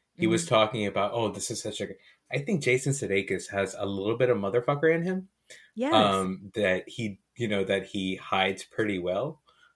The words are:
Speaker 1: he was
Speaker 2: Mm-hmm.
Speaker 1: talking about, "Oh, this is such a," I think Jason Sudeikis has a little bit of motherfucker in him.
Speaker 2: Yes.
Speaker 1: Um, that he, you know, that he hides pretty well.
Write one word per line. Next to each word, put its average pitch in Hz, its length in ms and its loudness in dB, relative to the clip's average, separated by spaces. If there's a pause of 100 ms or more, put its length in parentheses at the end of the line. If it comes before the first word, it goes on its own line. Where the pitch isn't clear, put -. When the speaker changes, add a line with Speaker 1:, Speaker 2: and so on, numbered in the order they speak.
(140)
Speaker 1:
he - 120 0
was 110 180 4
Speaker 2:
Mm-hmm. - 100 0
Speaker 1:
talking 110 320 4
about, 101 280 0
"Oh, 113 160 0
this 98 200 -6
is 107 120 -8
such - 180 -6
a," 98 80 -6 (420)
I 127 80 -2
think 143 240 -2
Jason 127 300 2
Sudeikis 98 580 -2
has 98 280 -2
a 101 80 -4
little 101 300 -2
bit 123 120 2
of 120 80 4
motherfucker 123 580 2
in 165 100 -2
him. 185 240 -4 (460)
Speaker 2:
Yes. 262 200 0
Speaker 1:
Um, 95 600 2
that 95 340 0
he, 104 320 -8 (160)
you 120 120 -4
know, 101 160 0
that 98 220 0
he 95 300 -4
hides 95 480 0
pretty 104 340 -2
well. 92 420 -2 (360)